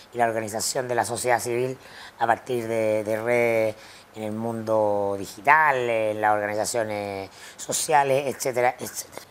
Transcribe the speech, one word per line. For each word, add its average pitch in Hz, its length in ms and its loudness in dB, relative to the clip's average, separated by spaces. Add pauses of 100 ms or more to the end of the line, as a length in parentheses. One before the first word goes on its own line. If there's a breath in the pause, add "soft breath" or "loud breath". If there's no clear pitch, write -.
(140)
Y 117 40 -6
la 120 80 4
organización 113 640 -2
de 123 60 -2
la 110 100 2
sociedad 117 340 0
civil 123 380 -2 (420 loud breath)
a 120 80 0
partir 117 400 -2
de, 110 380 0
de 107 160 -2
redes 117 540 0 (420 loud breath)
en 110 60 -10
el 107 80 -6
mundo 107 840 0
digital, 139 600 6
en 110 420 0
las 107 140 4
organizaciones 104 960 -2 (260 loud breath)
sociales, 139 800 0
etcétera, 123 440 0
etcétera. - 520 -12